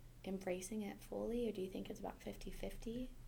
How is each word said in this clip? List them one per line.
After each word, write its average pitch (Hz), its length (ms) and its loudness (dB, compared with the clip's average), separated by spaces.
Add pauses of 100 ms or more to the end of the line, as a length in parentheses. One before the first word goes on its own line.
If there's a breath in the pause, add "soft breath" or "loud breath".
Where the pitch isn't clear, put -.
(240)
embracing 190 580 2
it 202 140 -2 (140)
fully, 226 380 4
or 208 40 4
do 202 80 0
you 185 80 2
think 196 220 -2
it's 202 100 -4
about 185 220 -2
fifty-fifty? 208 880 -2 (180)